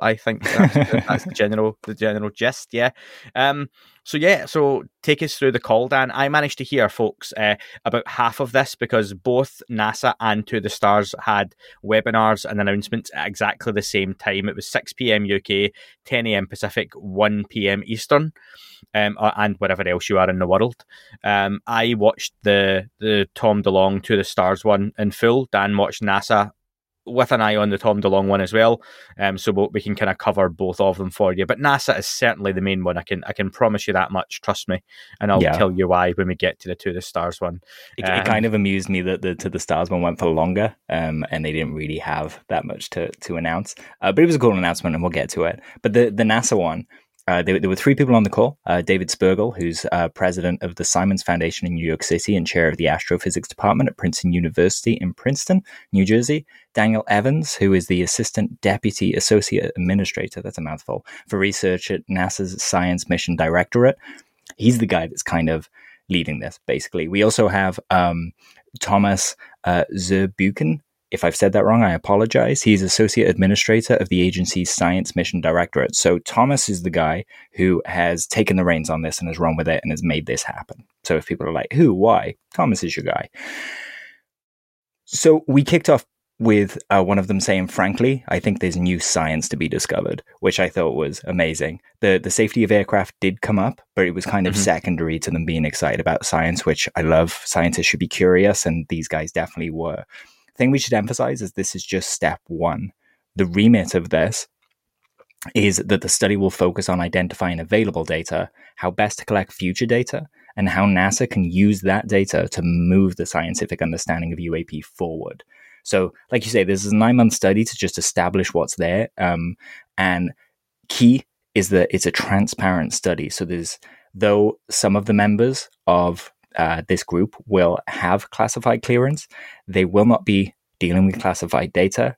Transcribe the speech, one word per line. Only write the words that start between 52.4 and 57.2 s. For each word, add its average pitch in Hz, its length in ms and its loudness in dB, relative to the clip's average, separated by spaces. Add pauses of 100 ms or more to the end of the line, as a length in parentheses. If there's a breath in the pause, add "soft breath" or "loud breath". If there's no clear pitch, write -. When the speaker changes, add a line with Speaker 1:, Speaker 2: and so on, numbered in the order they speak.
Speaker 2:
chair 85 220 2
of 78 120 0
the 82 100 0
astrophysics 87 600 -2
department - 400 0
at - 80 -8
Princeton 87 360 -2
University 87 640 0
in 90 200 -6
Princeton, 185 480 -2 (300 loud breath)
New 95 120 4
Jersey. 123 400 2 (300 soft breath)
Daniel 110 320 2
Evans, 135 480 0